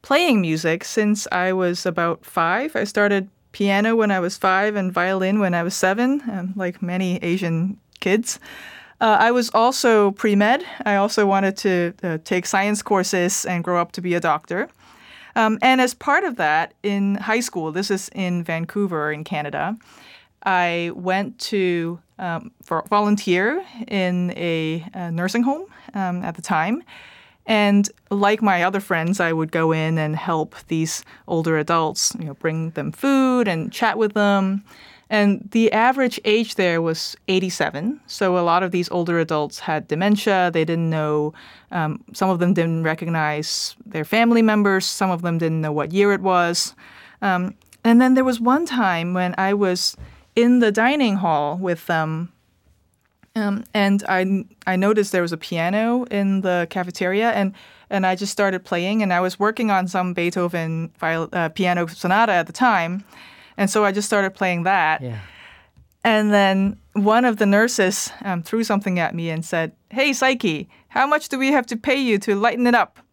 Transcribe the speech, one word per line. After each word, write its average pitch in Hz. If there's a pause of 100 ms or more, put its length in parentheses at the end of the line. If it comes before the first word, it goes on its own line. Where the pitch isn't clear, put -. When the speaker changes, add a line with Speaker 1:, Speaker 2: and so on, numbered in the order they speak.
Speaker 1:
playing 285
music 165
since 208
I 180
was 180
about 170
five. 196
I 220
started 202 (220)
piano 208
when 214
I 190
was 170
five 196
and 185
violin 190
when 185
I 170
was 175
seven, 240
um, 185
like 185
many 180
Asian 175 (220)
kids. 202 (640)
Uh, 214
I 226
was 240
also 226
pre-med. 208 (220)
I 202
also 208
wanted 196
to, 175
uh, 165
take 180
science 202
courses 185
and 175
grow 175
up 175
to 180
be 180
a 175
doctor. 170 (680)
Um, 220
and 262
as 254
part 294
of 320
that, 156
in 202
high 208
school, 160
this 190
is 196
in 175
Vancouver 165
in 151
Canada, 147 (720)
I 175
went 185 (100)
to, 175 (200)
um, 170 (140)
vo-, 165
volunteer 208 (240)
in 180
a, 165
a 175
nursing 185
home, 302 (300)
um, 180
at 170
the 165
time. 196 (640)
And 202 (220)
like 202
my 185
other 190
friends, 175
I 165
would 160
go 160
in 160
and 156
help 160 (120)
these 160 (220)
older 160
adults, 160
you 165
know, 139
bring 160
them 151
food 262
and 165
chat 220
with 214
them. 196 (500)
And 202
the 226
average 247
age 220
there 175
was 160 (100)
eighty-seven. 185
So 180
a 175
lot 175
of 185
these 175
older 170
adults 156
had 156
dementia. 190
They 165
didn't 165
know, 151 (380)
um, 156
some 190
of 180
them 180
didn't 165
recognize 156 (100)
their 156
family 233
members. 208
Some 190
of 175
them 170
didn't 160
know 151
what 151
year 202
it 190
was. 175 (460)
Um, 185 (260)
and 233
then 254
there 262
was 254
one 254
time 180
when 180
I 190
was 190 (400)
in 240
the 220
dining 226
hall 156
with 180
them, 160 (1040)
um, 208 (100)
and 202
I, 190 (240)
I 185
noticed 202
there 185
was 170
a 160
piano 208
in 196
the 175
cafeteria, 185
and, 196 (380)
and 190
I 185
just 196
started 190
playing, 196
and 190
I 180
was 185
working 214
on 185
some 180
Beethoven 170
viol-, 165
uh, 170
piano 175
sonata 196
at 170
the 170
time. 196 (540)
And 196
so 214
I 196
just 202
started 196
playing 180
that. 165
Speaker 2:
Yeah. 117 (840)
Speaker 1:
And 214
then 196 (160)
one 214
of 226
the 220
nurses, 202 (140)
um, 175
threw 226
something 196
at 165
me 170
and 160
said, 160 (180)
"Hey, 269
Psyche, 240 (220)
how 269
much 302
do 262
we 269
have 254
to 240
pay 262
you 240
to 208
lighten 240
it 240
up?" 208 (140)